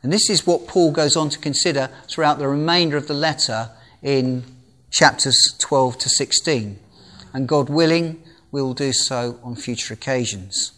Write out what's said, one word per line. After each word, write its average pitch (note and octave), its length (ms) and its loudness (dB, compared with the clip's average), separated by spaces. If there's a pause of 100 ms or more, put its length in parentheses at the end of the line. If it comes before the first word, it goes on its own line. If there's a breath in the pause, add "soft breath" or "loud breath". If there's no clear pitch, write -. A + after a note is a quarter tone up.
And C#3 100 -2
this G#3+ 180 2
is F#3+ 160 2
what - 200 2
Paul E3 260 4
goes D3 240 2
on D#3 140 0
to - 80 -8
consider C#3 520 -2 (180 loud breath)
throughout D3+ 300 2
the C#3 100 -2
remainder D#3 480 2
of C#3 100 -2
the D3 80 -4
letter C#3+ 560 -2 (320 soft breath)
in B2+ 420 0 (460)
chapters C#3 460 4 (220)
twelve C3 400 0
to - 100 -4
sixteen. A#2 720 -2 (540 loud breath)
And A#2+ 140 -2
God C#3+ 220 2
willing, E3 540 2 (280 loud breath)
we C#3 100 -4
will C3 140 -2
do C3+ 180 -2
so A#2+ 500 -2
on A#2+ 140 -12
future - 380 -8
occasions. A2 840 -4